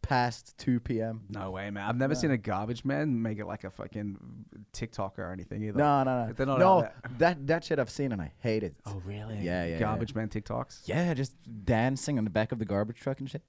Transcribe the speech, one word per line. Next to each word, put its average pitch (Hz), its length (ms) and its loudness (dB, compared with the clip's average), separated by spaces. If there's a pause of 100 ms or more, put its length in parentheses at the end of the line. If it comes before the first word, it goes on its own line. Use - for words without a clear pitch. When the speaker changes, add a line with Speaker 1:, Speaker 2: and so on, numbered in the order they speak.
Speaker 1:
past 123 540 0
two 123 220 2
P 117 220 0
M. 113 280 -2
Speaker 2:
No 98 220 -6
way, 95 180 -6
man. 101 200 -6
I've 120 80 0
never 135 160 4
Speaker 1:
No. 156 60 0
Speaker 2:
seen 151 120 2
a 127 60 4
garbage 107 480 -2
man 139 360 0
make 107 180 -2
it, 107 60 -6
like, 101 200 -8
a 95 40 -6
fucking 101 480 -8 (540)
TikTok 107 480 -6
or 90 140 -6
anything 98 300 -6
either. 107 160 -2
Speaker 1:
No, 147 240 6
no, 127 240 2
no. 113 60 -6
Speaker 2:
They're 135 120 0
not 135 140 2
Speaker 1:
No, 185 200 8
Speaker 2:
out - 20 4 (220)
there. 127 140 -10
Speaker 1:
that, 151 300 4
that 160 180 2
shit 156 140 0
I've 120 100 2
seen 139 240 -2
and 98 80 -2
I 76 180 -6
hate 110 240 0
it. 87 120 -6 (100)
Speaker 2:
Oh, 101 200 -8
really? 104 360 -8
Speaker 1:
Yeah, 87 240 0
yeah, 82 140 -2
Speaker 2:
Garbage 110 340 0
Speaker 1:
yeah. 113 60 -2
Speaker 2:
man 110 100 -4
TikToks? 110 560 -6
Speaker 1:
Yeah, 170 280 2
just 131 220 -2 (300)
dancing 131 520 2
on 107 60 2
the 107 60 0
back 107 240 2
of 117 60 -4
the 110 60 0
garbage 104 320 0
truck 135 220 -4
and 135 100 -6
shit. 143 200 -10